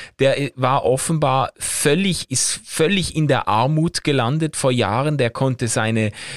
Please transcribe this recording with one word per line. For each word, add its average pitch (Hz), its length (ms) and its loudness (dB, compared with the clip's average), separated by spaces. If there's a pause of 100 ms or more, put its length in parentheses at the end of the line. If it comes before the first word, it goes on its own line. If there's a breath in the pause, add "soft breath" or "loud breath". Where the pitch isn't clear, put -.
(200 loud breath)
der, 131 180 2
äh, 143 160 -4
war 127 300 0
offenbar 131 760 0
völlig, 175 720 0
ist - 340 -2
völlig 175 520 0
in 156 100 2
der 131 220 2
Armut 156 560 2
gelandet 147 500 0
vor 135 160 0
Jahren, 127 480 0
der 120 120 2
konnte 131 360 -2
seine, 110 460 0 (240 loud breath)